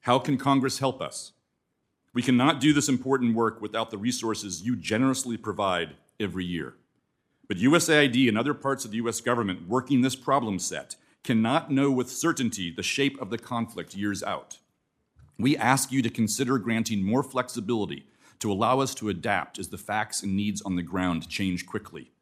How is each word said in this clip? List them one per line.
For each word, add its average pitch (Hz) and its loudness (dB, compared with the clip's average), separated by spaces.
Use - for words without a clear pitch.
How 123 2
can 135 0
Congress 135 0
help 135 -2
us? - -10
We 120 0
cannot 131 4
do 147 6
this 143 2
important 127 2
work 110 0
without 110 -4
the 107 -8
resources 104 -4
you 117 -2
generously 120 0
provide 90 -2
every 92 -4
year. 82 -6
But 95 -4
U 123 6
S 160 4
A 151 6
I 143 6
D 123 4
and 107 2
other 131 0
parts 139 -4
of 110 -12
the 110 -6
U 117 -2
S 110 -4
government 101 0
working 127 2
this 131 0
problem 120 0
set - -8
cannot 127 2
know 139 4
with 123 0
certainty 107 -2
the 90 -8
shape 139 0
of 110 -8
the 113 -6
conflict 110 -6
years 98 -2
out. - -6
We 143 2
ask 127 2
you 135 2
to 113 0
consider 120 0
granting 113 -2
more 113 2
flexibility 113 -4
to 107 -2
allow 113 2
us 131 -2
to 107 -4
adapt 95 -2
as 90 -8
the 104 -12
facts 107 -4
and 98 -2
needs 101 0
on 95 -2
the 87 -2
ground 87 -2
change 92 -4
quickly. - -12